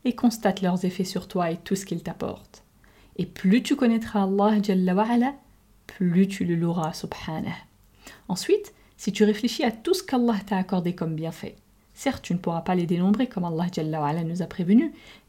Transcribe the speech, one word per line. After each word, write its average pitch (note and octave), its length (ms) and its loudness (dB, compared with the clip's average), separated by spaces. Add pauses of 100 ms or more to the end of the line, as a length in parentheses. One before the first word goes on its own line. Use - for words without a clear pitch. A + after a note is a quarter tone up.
et B3 100 0
constate G#3+ 480 0
leurs F3+ 220 0
effets F#3 200 -2
sur - 240 -6
toi F3 220 -2
et E3+ 60 -4
tout - 180 -4
ce F#3+ 100 -6
qu'ils F3 180 -6
t'apportent. - 600 -10 (520)
Et F3+ 100 -2
plus G#3+ 360 2
tu C#4+ 140 0
connaîtras A3+ 480 2
Allah G3+ 380 4
Jalla F#3 320 2
wa G#3 140 2
Ala, A#3+ 260 2 (520)
plus F3+ 400 2
tu F#3+ 180 -6
le F3 120 0
loueras, E3+ 380 0
subhanah. - 600 -8 (760)
Ensuite, - 460 0 (220)
si - 160 -4
tu G#3+ 120 4
réfléchis A3+ 400 0
à A3 60 2
tout F4 240 -2
ce F#4 80 -2
qu'Allah A#3+ 420 0
t'a G3 120 -2
accordé F3+ 380 0
comme D#3+ 200 -4
bienfait, D#3+ 420 -8 (360)
certes, - 320 -4
tu - 80 -4
ne F3 60 0
pourras E3 240 -2
pas F#3 120 0
les F3 120 2
dénombrer G3 420 2
comme F3+ 160 -6
Allah E3+ 280 -2
Jalla D#3 280 -2
wa D3 80 0
Ala E3 160 -2
nous F3 180 -4
a D#3+ 40 -4
prévenus, A3 440 4 (380)